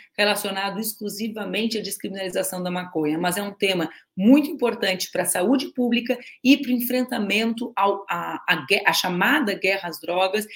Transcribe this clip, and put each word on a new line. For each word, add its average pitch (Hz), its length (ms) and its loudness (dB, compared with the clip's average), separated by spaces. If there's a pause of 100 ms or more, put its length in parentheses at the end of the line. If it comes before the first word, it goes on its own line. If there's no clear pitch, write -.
(160)
relacionado 202 640 -2
exclusivamente 214 1000 -4
à 196 40 -6
descriminalização 185 800 -6
da 180 80 -4
maconha, 160 480 -2
mas 175 180 0
é 202 60 -4
um 202 100 -6
tema 185 360 0 (280)
muito 269 340 6
importante 208 600 -2
pra 180 140 -2
saúde 240 480 0
pública 240 440 0 (240)
e 269 140 8
pro 269 160 -4
enfrentamento 233 1040 -2
ao, 202 320 2
à, 170 400 -4
à 175 80 4 (100)
gue-, 196 180 2
à 165 100 4
chamada 202 600 2
guerra 185 360 -2
às 156 100 -10
drogas 190 560 0